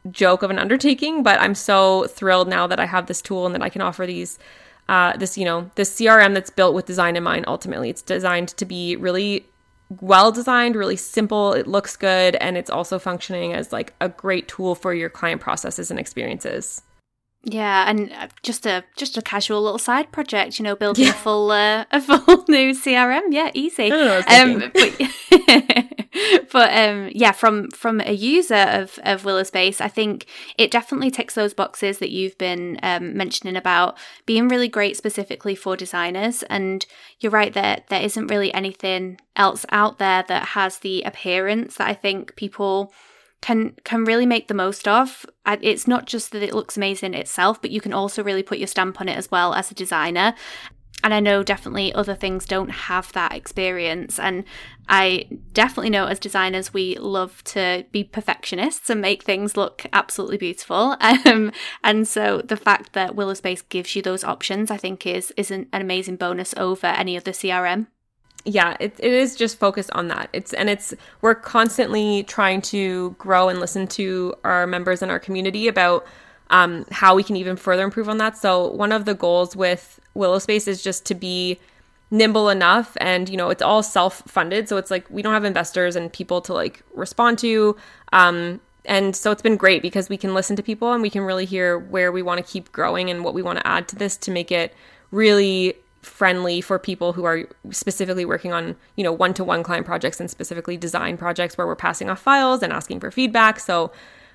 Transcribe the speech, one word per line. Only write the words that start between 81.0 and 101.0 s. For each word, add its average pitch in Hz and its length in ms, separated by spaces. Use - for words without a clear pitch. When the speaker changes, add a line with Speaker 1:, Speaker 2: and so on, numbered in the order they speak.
Speaker 1:
to 196 80
be 180 440
nimble 214 380
enough 196 540
and, 185 260
you 190 80
know, 175 140
it's 180 100
all 214 220
self-funded. 190 840
So 196 120
it's 190 120
like, 185 200
we 208 100
don't 214 140
have 208 100
investors 180 500
and 170 160
people 180 320
to, 180 120
like, - 280
respond 233 460
to. 220 360
Um, 175 460
and 196 280
so 214 160
it's 208 120
been 220 160
great 185 240
because 180 260
we 196 80
can 190 160
listen 190 240
to 202 60
people 233 320
and 233 80
we 208 80
can 196 120
really 185 220
hear 180 340
where 185 320
we 185 120
wanna 175 200
keep - 300
growing 175 380
and 175 120
what 175 120
we 185 80
wanna 175 240
add 175 220
to 196 80
this 196 200
to - 140
make 175 200
it 170 220
really 196 640
friendly 180 640
for 190 160
people 175 340
who 175 120
are 165 220
specifically 185 540
working 175 300
on, 170 200
you 202 80
know, 165 80
one-to-one 180 500
client 170 220
projects 170 360
and 175 100
specifically 175 480
design 170 400